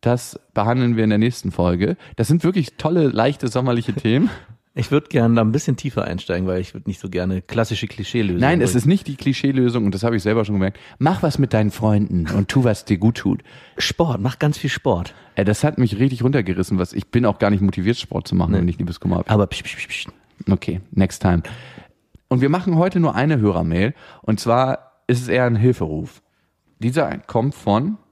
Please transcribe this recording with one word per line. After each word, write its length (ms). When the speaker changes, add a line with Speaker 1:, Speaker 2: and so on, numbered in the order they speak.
Speaker 1:
Das 380
behandeln 440
wir 60
in 60
der 100
nächsten 320
Folge. 440
Das 120
sind 160
wirklich 340
tolle, 300
leichte, 400
sommerliche 460
Themen. 420
<laughs> 40
Speaker 2:
Ich 160
würd 200
gerne 260
da 60
ein 100
bisschen 240
tiefer 300
einsteigen, 420
weil 140
ich 120
würd 140
nicht 140
so 80
gerne 320
klassische 460
Klischeelösungen 520
Speaker 1:
Nein, 220
es 100
Speaker 2:
bringen. 60
Speaker 1:
ist 80
nicht 220
die 100
Klischeelösung 680
und 100
das 100
habe 120
ich 80
selber 220
schon 100
gemerkt. 240
Mach 240
was 180
mit 140
deinen 180
Freunden 600
und 140
tu, 160
was 220
dir 120
gut 200
tut. 260
Speaker 2:
Sport, 440
mach 180
ganz 180
viel 120
Sport. 440
Speaker 1:
Äh, 80
das 220
hat 120
mich 220
richtig 240
runtergerissen, 560
was, 140
ich 140
bin 180
auch 120
gar 120
nicht 100
motiviert, 380
Sport 320
zu 60
machen, 180
Speaker 2:
Nee. 60
Speaker 1:
wenn 100
ich 80
Liebeskummer 400
habe. 120
Speaker 2:
Aber 180
psch, 160
psch, 120
psch, 140
psch. 180
Speaker 1:
Okay, 300
next 300
time. 220
Und 100
wir 80
machen 300
heute 240
nur 120
eine 280
Hörermail 520
und 180
zwar 680
ist 140
es 60
eher 160
ein 140
Hilferuf. 640
Dieser 380
kommt 380
von 420